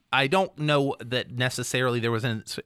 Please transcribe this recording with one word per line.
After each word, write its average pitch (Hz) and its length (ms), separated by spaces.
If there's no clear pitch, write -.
I 135 160
don't 190 300
know 147 420
that 117 320
necessarily 123 680
there 113 120
was 113 120
an, 110 200